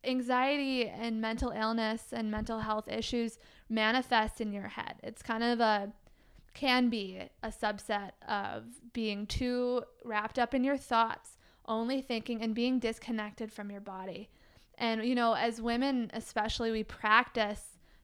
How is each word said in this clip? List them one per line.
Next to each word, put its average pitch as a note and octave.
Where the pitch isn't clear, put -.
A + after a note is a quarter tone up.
anxiety B3+
and A3+
mental A3+
illness A3
and A3+
mental A3
health G#3+
issues A#3
manifest A3
in G#3+
your G3+
head. -
It's -
kind A3+
of A#3+
a, G#3+
can B3+
be G3
a A3+
subset G#3
of G#3
being G#3
too B3
wrapped A3
up A#3+
in B3+
your C#4
thoughts, A3+
only A#3
thinking A#3
and A3
being B3
disconnected A3
from G3+
your G3+
body. F#3+
And, A3+
you B3+
know, A#3
as A#3
women A#3+
especially, A3+
we A3
practice G#3+